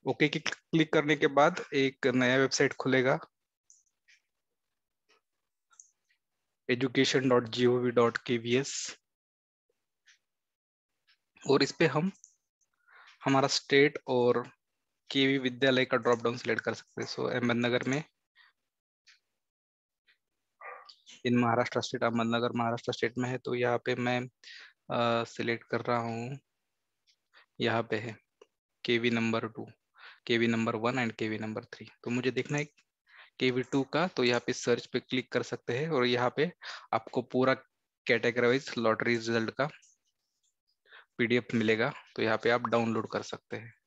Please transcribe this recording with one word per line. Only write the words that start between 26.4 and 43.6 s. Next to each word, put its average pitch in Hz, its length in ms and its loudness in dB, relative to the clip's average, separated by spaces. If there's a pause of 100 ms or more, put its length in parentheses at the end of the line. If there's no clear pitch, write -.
यहाँ 113 220 0
पे 113 140 -4
है 110 220 -8 (680)
केवी 120 260 0
number 113 380 -2
टू, 110 200 -12 (580)
केवी 117 200 2
नंबर 113 300 0
वन 120 300 -2
and 110 100 -6
केवी 110 220 -6
नंबर 110 260 -8
थ्री। - 260 -20 (140)
तो 113 60 -8
मुझे 123 200 -2
देखना 131 280 -4
है 147 60 -4 (720)
केवी 127 240 0
टू 135 200 0
का, 151 240 -2
तो 131 180 -2
यहाँ 120 160 2
पे - 120 -4
सर्च 120 340 0
पे 123 140 -4
क्लिक - 320 -6
कर 120 100 -2
सकते 120 360 -6
हैं 156 100 -4
और 135 160 2
यहाँ 123 320 0
पे 165 160 0 (400)
आपको - 300 -2
पूरा 127 320 2 (520)
कैटेगरी 120 400 2
वाइज 131 320 0
लॉटरी 113 380 2
रिजल्ट 113 340 -2
का 135 160 -4 (1500)
पीडीएफ़ 120 380 0
मिलेगा, 110 360 2 (240)
तो 117 60 -2
यहाँ 110 160 0
पे 113 120 0
आप 120 120 2
डाउनलोड 113 500 0
कर 104 100 -2
सकते - 340 -12
हैं। 113 180 -14 (120)